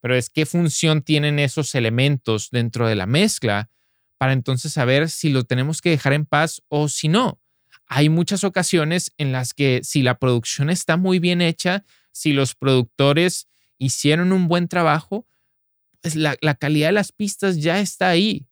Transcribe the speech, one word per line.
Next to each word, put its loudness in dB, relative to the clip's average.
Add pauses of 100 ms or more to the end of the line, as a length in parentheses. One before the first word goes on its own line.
Pero 0
es -2
qué 0
función 0
tienen 0
esos -2
elementos 0
dentro -2
de 0
la -2
mezcla 0 (480)
para 2
entonces -2
saber 2
si -4
lo 0
tenemos -4
que 0
dejar 0
en -2
paz -2
o 0
si -4
no. 0 (460)
Hay 2
muchas 0
ocasiones -2
en -2
las -4
que 2
si -2
la 2
producción 0
está 0
muy 2
bien 0
hecha, -2 (260)
si -2
los 2
productores 2 (300)
hicieron 0
un 2
buen 0
trabajo, -2 (760)
pues -6
la, 0
la 0
calidad 0
de 2
las -2
pistas -4
ya 0
está -2
ahí. 0